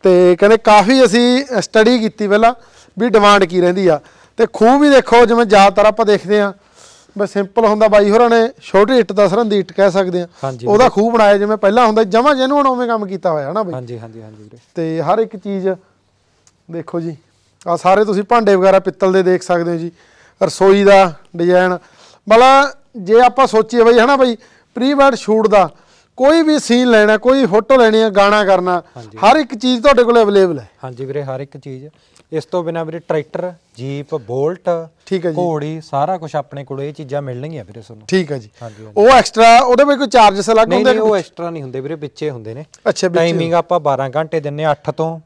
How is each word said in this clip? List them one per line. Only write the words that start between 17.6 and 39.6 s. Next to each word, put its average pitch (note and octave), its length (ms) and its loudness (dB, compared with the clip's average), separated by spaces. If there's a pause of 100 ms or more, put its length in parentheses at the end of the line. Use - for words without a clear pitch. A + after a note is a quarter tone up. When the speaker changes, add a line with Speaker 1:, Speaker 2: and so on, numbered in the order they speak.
Speaker 1:
ਆਹ E3+ 100 -2
ਸਾਰੇ F#3+ 280 0
ਤੁਸੀਂ G3+ 180 -4
ਭਾਂਡੇ G#3 320 0
ਵਗੈਰਾ F#3+ 240 2
ਪਿੱਤਲ F#3 340 -4
ਦੇ F#3+ 100 2
ਦੇਖ F3+ 200 0
ਸਕਦੇ F3 280 -4
ਹੋ E3+ 60 -6
ਜੀ। E3 140 -10 (520)
ਰਸੋਈ G3 400 2
ਦਾ F#3+ 300 6 (220)
ਡਿਜ਼ਾਈਨ, F3+ 360 0 (580)
ਮਤਲਬ C4+ 420 4 (260)
ਜੇ G#3+ 240 2
ਆਪਾਂ B3 260 2
ਸੋਚੀਏ A3 360 0
ਬਾਈ A#3 160 4
ਹਨਾ C4+ 160 2
ਬਾਈ, B3+ 220 0 (380)
ਪ੍ਰੀ C4 180 -2
ਵੈਡ C#4 220 2
ਸ਼ੂਟ A3 320 -2
ਦਾ F#3+ 220 2 (480)
ਕੋਈ D4+ 240 2
ਵੀ D4+ 180 0
ਸੀਨ B3 300 0
ਲੈਣਾ, G#3+ 280 4
ਕੋਈ B3+ 280 0
ਫੋਟੋ G#3+ 320 0
ਲੈਣੀ A3 240 2
ਆ, A3 80 0
ਗਾਣਾ G3+ 360 0
ਕਰਨਾ, F3+ 360 0 (160)
Speaker 2:
ਹਾਂਜੀ। A2 200 -20
Speaker 1:
ਹਰ A3+ 200 2
ਇੱਕ C4+ 180 -4
ਚੀਜ਼ B3+ 260 -4
ਤੁਹਾਡੇ B3+ 220 4
ਕੋਲ A#3 180 2
ਅਵੇਲੇਬਲ F#3+ 380 0
ਹੈ। A2 100 -20 (140)
Speaker 2:
ਹਾਂਜੀ B2+ 220 -14
ਵੀਰੇ, C#3 180 -10
ਹਰ C3 160 -10
ਇੱਕ C#3+ 180 -18
ਚੀਜ਼। C3+ 300 -18 (440)
ਇਸ D#3+ 140 -8
ਤੋਂ F3+ 180 -6
ਬਿਨਾਂ E3 220 -8
ਵੀਰੇ D#3+ 140 -12
ਟਰੈਕਟਰ, E3 520 -8 (260)
ਜੀਪ, C#3 380 -12 (120)
ਬੋਲਟ, D3 420 -6 (360)
Speaker 1:
ਠੀਕ F3+ 200 -6
ਹੈ E3+ 60 -2
ਜੀ। D3+ 60 -6
Speaker 2:
ਘੋੜੀ, D#3+ 440 -6
ਸਾਰਾ D#3 360 -6
ਕੁਛ D#3+ 180 -14
ਆਪਣੇ C#3+ 280 -10
ਕੋਲ C3+ 180 -12
ਇਹ C#3+ 120 -12
ਚੀਜ਼ਾਂ C#3+ 280 -10
ਮਿਲਣਗੀਆਂ C3+ 440 -14
ਵੀਰੇ G#2+ 160 -20
ਤੁਹਾਨੂੰ। G#2+ 260 -20
Speaker 1:
ਠੀਕ F3 240 -2
ਹੈ C#3 60 -8
ਜੀ। G#2+ 120 -16 (120)
Speaker 2:
ਹਾਂਜੀ, A2 240 -20
ਹਾਂਜੀ। G#2+ 160 -4
Speaker 1:
ਉਹ A#3 80 6
ਐਕਸਟਰਾ, A#3 500 6
ਉਹਦੇ B3 240 2